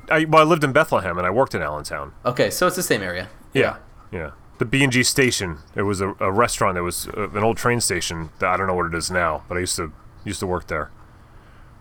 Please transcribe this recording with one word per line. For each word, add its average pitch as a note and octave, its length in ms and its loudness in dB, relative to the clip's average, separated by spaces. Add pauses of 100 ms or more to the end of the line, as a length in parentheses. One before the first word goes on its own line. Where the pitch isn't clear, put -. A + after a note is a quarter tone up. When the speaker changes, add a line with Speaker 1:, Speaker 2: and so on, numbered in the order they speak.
Speaker 1:
I, D#3+ 160 4
well, D#3 160 8
I D3+ 40 8
lived D#3+ 180 4
in C3+ 80 2
Bethlehem G2+ 460 2
and F2+ 100 0
I - 40 2
worked B2 220 2
in G2 80 -2
Allentown. D2+ 520 -6 (120)
Speaker 2:
Okay, B2 240 0
so - 180 0
it's F3 100 0
the F3+ 60 -4
same A#2 180 0
area. F2+ 260 -6 (260)
Speaker 1:
Yeah, C3 220 2 (360)
yeah. E2 200 -8 (260)
The C3 80 -2
B C3+ 180 0
and C3+ 80 2
G A#2+ 120 4
station. G#2 540 0 (180)
It G#2+ 60 -2
was G2+ 180 -2
a, G2 220 -2
a G2 100 0
restaurant G#2+ 440 2
that F2 80 -2
was, - 260 -6
uh, G2+ 200 -6
an G#2 140 -2
old A2 140 2
train A#2+ 240 0
station E2+ 480 -4 (100)
that F#2+ 100 0
I F#2 80 2
don't F#2+ 100 0
know F#2 80 0
what F2 100 0
it E2 100 -4
is E2 160 -4
now, E2 380 0
but F2+ 80 -4
I - 40 -2
used - 160 -2
to, E2 140 -6 (320)
used G2+ 180 -8
to G2 60 -4
work F2+ 200 -4
there. D#2 240 -6 (880)